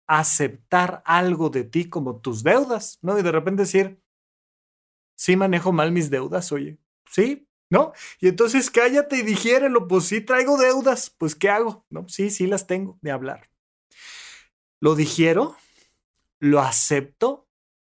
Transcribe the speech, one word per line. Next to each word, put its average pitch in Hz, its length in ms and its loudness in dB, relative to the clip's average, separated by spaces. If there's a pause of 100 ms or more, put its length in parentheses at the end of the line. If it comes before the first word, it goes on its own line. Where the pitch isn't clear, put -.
aceptar 156 1000 0
algo 170 460 0
de 127 120 -4
ti 165 260 -4
como 127 320 -8
tus 113 200 -6
deudas, 233 600 0
¿no? 196 160 -2
Y - 20 0
de 175 100 0
repente 175 320 -2
decir, 190 380 -2 (1120)
"Sí - 200 0
manejo 185 360 0
mal 165 200 2
mis 170 180 0
deudas, 147 420 -4
oye, 147 280 -8 (320)
sí, 262 360 -2 (220)
¿no?". 240 240 2 (260)
Y 185 100 4
entonces 233 420 0
cállate 269 460 2
y 247 40 -2
digiérelo, 233 680 2
pues 180 180 0
sí 220 160 -2
traigo 254 360 2
deudas, 254 600 2
pues 156 160 -4
¿qué 196 160 2
hago? 214 400 -2
¿No? 170 180 -12
Sí, 202 220 -4
sí 185 160 -2
las 185 180 -2
tengo, 190 360 -6
de 151 100 -8
hablar. 135 400 -10 (1300)
Lo 151 160 2
digiero, 165 600 0 (840)
lo 147 220 4
acepto 139 840 -2 (360)